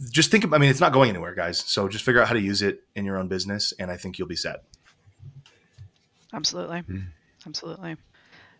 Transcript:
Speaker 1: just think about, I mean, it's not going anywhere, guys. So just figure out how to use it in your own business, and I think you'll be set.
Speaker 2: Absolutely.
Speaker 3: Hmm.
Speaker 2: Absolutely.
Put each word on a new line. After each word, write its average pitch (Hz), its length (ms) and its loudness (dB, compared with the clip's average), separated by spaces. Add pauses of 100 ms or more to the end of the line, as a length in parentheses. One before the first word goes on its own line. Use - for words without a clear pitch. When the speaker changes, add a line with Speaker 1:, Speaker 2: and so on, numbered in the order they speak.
(120)
Speaker 1:
just 151 180 4
think 214 140 4
about, 151 140 4
I - 20 6
mean, 139 100 8
it's 131 100 4
not 165 140 6
going 131 160 6
anywhere, 87 240 -6
guys. 87 320 -2
So 101 220 0
just 104 180 -6
figure 120 160 6
out 110 60 6
how 117 80 0
to 117 40 2
use 98 220 0
it 98 220 0 (120)
in 104 80 -4
your 98 140 -4
own 92 100 -4
business, 95 520 -4
and 92 100 -6
I 90 80 -6
think 92 220 -10
you'll 90 80 -6
be 85 80 -8
set. - 280 -8 (1700)
Speaker 2:
Absolutely. 170 500 -6
Speaker 3:
Hmm. 95 180 -8 (480)
Speaker 2:
Absolutely. 160 500 -12 (640)